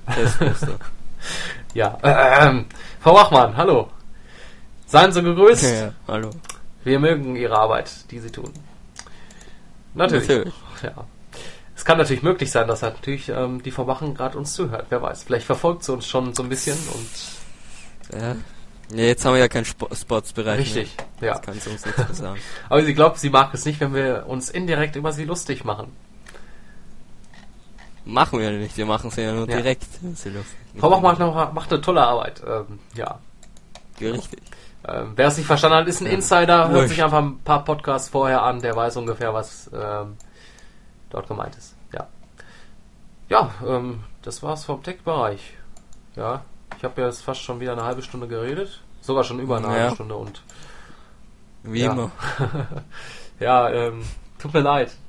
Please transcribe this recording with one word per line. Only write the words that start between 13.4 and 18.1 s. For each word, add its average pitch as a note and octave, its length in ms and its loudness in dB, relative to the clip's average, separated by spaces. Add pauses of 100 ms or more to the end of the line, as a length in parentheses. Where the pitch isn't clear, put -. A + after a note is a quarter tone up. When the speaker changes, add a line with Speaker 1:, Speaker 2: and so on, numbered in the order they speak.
Speaker 2:
die C3 80 -10
Frau B2 140 -6
Bachmann C#3 280 -4
gerade C3 240 -6
uns C#3+ 160 -8
zuhört. B2+ 360 -6
Wer B2 120 -2
weiß, - 220 -8
vielleicht A#2+ 220 -2
verfolgt E3+ 400 0
sie C3+ 80 -2
uns A#2+ 140 -6
schon B2+ 280 -2
so C3 80 -2
ein B2 60 -6
bisschen C#3 280 -4 (160)
und - 1300 -14